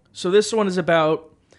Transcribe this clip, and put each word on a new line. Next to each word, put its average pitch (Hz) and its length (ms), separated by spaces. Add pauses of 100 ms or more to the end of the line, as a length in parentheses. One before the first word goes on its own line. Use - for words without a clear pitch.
(120)
So - 180
this 208 220
one 220 140
is 185 120
about 160 520 (280)